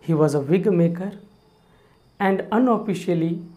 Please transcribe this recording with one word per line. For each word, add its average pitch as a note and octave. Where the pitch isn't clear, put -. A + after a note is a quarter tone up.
He E3
was D3
a C#3+
wig D#3+
maker F3
and F#3+
unofficially F3